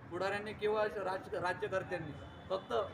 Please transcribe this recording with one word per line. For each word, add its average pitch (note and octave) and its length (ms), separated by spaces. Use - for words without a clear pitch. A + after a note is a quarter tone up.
पुढाऱ्यांनी G3 420
किंवा G#3+ 320
राज-, F#3+ 520
राज्यकर्त्यांनी F3+ 760
फक्त F#3+ 240